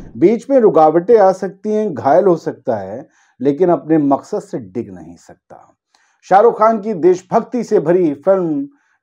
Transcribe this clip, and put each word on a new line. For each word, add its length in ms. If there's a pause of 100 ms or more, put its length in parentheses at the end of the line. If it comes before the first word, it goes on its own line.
(160)
बीच 340
में 100
रुकावटें 580
आ 140
सकती 420
हैं, 200
घायल 300
हो 120
सकता 400
है, 320 (320)
लेकिन 280
अपने 300
मकसद 420
से 180
डिग 360
नहीं 220
सकता। 600 (460)
शाहरुख 360
खान 220
की 140
देशभक्ति 680
से 160
भरी 340
फिल्म 540 (340)